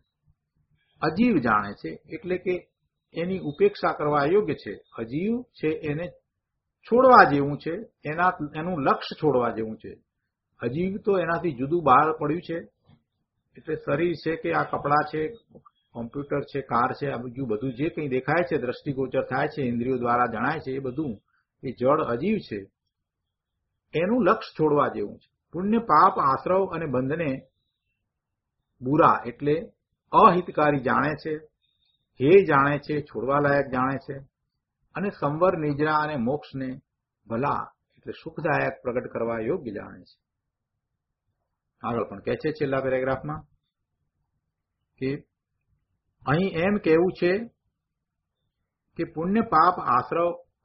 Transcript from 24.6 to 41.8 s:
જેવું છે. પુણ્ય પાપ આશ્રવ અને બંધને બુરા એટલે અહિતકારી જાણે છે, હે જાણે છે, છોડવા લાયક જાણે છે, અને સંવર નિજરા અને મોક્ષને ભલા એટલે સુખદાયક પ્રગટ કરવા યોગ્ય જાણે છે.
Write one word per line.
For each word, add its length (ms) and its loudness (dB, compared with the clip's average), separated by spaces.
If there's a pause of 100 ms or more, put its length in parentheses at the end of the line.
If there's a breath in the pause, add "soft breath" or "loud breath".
જેવું 240 -8
છે. 100 -20 (200)
પુણ્ય 320 -2
પાપ 360 6
આશ્રવ 460 0 (100)
અને 140 -6
બંધને 440 -2 (1500)
બુરા 460 4
એટલે 300 -2 (560)
અહિતકારી 760 4
જાણે 300 0
છે, 180 -6 (840)
હે 100 4 (140)
જાણે 340 2
છે, 240 -6
છોડવા 380 -2
લાયક 280 2
જાણે 300 -2
છે, 180 -12 (800)
અને 160 -4
સંવર 480 0
નિજરા 440 0
અને 140 -4
મોક્ષને 540 -4 (560)
ભલા 360 -4 (300)
એટલે 200 -16
સુખદાયક 680 -4
પ્રગટ 320 -6
કરવા 280 -4
યોગ્ય 320 -4
જાણે 320 -14
છે. 120 -20 (1700)